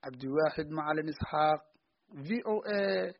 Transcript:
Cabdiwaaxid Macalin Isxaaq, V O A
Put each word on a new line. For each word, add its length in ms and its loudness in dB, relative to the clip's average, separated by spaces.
Cabdiwaaxid 640 0
Macalin 400 -2
Isxaaq, 520 2
V 180 -12
O 120 0
A 520 0